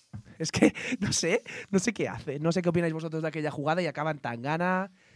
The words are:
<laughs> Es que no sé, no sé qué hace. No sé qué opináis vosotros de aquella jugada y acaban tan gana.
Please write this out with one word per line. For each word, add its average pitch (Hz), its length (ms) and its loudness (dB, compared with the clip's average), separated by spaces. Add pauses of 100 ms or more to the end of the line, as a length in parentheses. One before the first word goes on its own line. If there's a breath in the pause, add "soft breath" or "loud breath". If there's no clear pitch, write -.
(120)
<laughs> - 260 -16
Es 160 140 -4
que - 200 6 (280 loud breath)
no 196 120 0
sé, 175 300 2 (280 loud breath)
no 190 100 6
sé - 120 0
qué 147 160 -2
hace. 135 300 -6
No 165 140 2
sé 185 100 2
qué 170 60 2
opináis 170 240 2
vosotros 160 300 -4
de 160 60 -2
aquella 151 220 -2
jugada 151 320 0
y 165 40 0
acaban 151 340 -2
tan 117 220 -6
gana. 180 500 0 (240 soft breath)